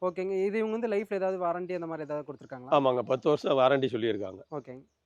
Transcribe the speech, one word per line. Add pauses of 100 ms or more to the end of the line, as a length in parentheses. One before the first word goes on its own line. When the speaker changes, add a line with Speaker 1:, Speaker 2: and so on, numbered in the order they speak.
Speaker 1:
ஓகேங்க.
இது
இவங்க
வந்து
லைஃப்ல
ஏதாவது
வாரண்டி
அந்த
மாதிரி
ஏதாவது
கொடுத்துருக்காங்களா?
Speaker 2:
ஆமாங்க,
பத்து
வருஷம்
வாரண்டி
சொல்லியிருக்காங்க.
Speaker 1:
ஓகேங்க. (220)